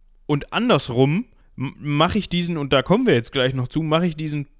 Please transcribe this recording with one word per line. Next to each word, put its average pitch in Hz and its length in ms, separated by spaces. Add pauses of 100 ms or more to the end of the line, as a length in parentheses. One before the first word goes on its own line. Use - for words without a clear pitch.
(280)
Und 143 260
andersrum 160 720 (320)
m-, 131 220
mache 147 400
ich - 100
diesen, 175 280
und 143 160
da 131 100
kommen 233 240
wir 185 80
jetzt 120 160
gleich 131 220
noch 127 140
zu, 156 140
mache 165 240
ich 160 100
diesen, 151 320 (120)